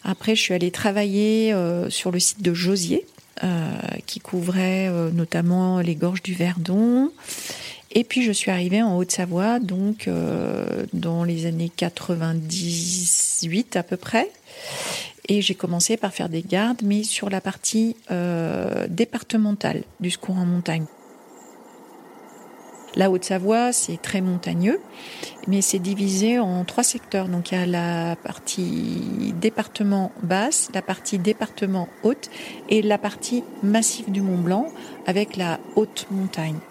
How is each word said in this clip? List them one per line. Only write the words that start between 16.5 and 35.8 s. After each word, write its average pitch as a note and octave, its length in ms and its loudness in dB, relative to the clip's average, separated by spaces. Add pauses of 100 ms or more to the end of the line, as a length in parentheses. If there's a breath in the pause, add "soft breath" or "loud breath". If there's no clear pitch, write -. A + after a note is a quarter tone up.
mais G#3 200 4
sur G#3 260 -2
la G3 120 -2
partie, A3 560 0 (140)
euh, F3 760 0
départementale G#3+ 960 0 (160)
du F3+ 120 -2
secours - 260 -4
en F3+ 80 2
montagne. E3+ 400 0 (2000)
La F#3+ 140 6
Haute-Savoie, G3 640 2
c'est - 300 -2
très - 180 -2
montagneux, F3+ 580 2 (680 loud breath)
mais G3 140 4
c'est F#3+ 180 0
divisé G3 600 2
en F3+ 260 2
trois - 180 -2
secteurs. G3 460 -2
Donc, F3 220 -2
il F#3 60 0
y F3+ 40 2
a F3+ 40 2
la E3+ 520 0
partie - 1200 -4
département G3+ 720 0 (120)
basse, G3 500 0
la F#3+ 80 -2
partie - 360 -4
département F#3+ 720 0 (160)
haute - 260 2 (380 loud breath)
et A3 140 6
la G#3 160 4
partie A3+ 480 -4 (180)
massif A3 460 2
du G3 120 0
Mont F#3 180 2
Blanc F#3 280 2 (400 loud breath)
avec G3+ 300 0
la F3 240 -2 (160)
haute G#3+ 340 0